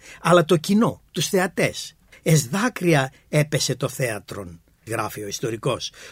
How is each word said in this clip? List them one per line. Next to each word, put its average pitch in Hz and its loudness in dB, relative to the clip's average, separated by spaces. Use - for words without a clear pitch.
αλλά 170 6
το 175 4
κοινό, 202 2
τους - -4
θεατές. - -2
«Εσδάκρυα 160 2
έπεσε 147 0
το 123 -4
θέατρον», 101 -8
γράφει 107 -6
ο 104 -8
ιστορικός, 110 -4